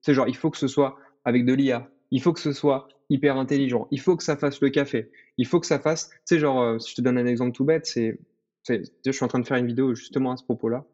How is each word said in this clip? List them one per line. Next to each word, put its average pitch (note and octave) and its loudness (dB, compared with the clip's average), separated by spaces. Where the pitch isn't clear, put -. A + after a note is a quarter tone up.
C'est D3 4
genre, C3 2
il B2 -4
faut D#3+ -2
que - -14
ce C#3 -2
soit C3+ 0
avec B2 2
de B2+ 4
l'I C3+ 2
A, A#2 -4
il C3 0
faut E3 2
que - -10
ce D3 -4
soit C#3 0
hyper C#3 2
intelligent, C3 0
il C3+ -4
faut F3+ 2
que D#3+ -4
ça D3+ -2
fasse C#3+ -2
le C#3 4
café, C3+ -2
il B2 0
faut F3 2
que E3 0
ça D#3 2
fasse, D#3 -2
tu - -20
sais, E3+ 4
genre, C3+ 2
heu, A2+ 0
si - -10
je - -12
te C3 -6
donne B2 2
un B2 0
exemple B2 0
tout C3 -2
bête, D#3+ 2
c'est, A2+ -2
c'est, G#2+ -2
tu - -12
sais, - -20
je C3+ 0
suis C3 -2
en A#2+ -2
train B2+ -2
de A#2+ -6
faire C3+ -2
une B2 0
vidéo B2 0
justement C3 -4
à B2+ -6
ce - -18
propos-là. A#2+ -4